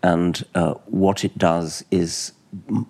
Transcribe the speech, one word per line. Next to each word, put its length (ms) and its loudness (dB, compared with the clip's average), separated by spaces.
and, 420 2
uh, 200 0
what 380 0
it 140 -4
does 520 0
is, 420 -2
m-, 220 -2